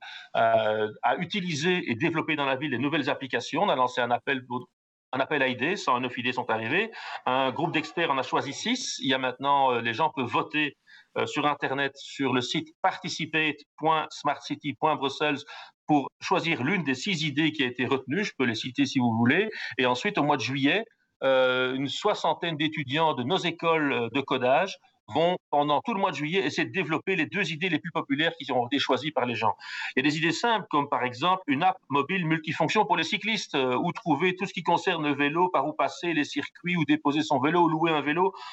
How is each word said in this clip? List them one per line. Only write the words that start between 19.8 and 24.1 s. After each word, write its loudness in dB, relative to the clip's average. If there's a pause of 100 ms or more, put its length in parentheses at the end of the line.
ensuite, 0
au 2
mois 2
de -4
juillet, 2 (400)
euh, 4
une -2
soixantaine -2
d'étudiants 0
de -2
nos 0
écoles, 0
euh, 0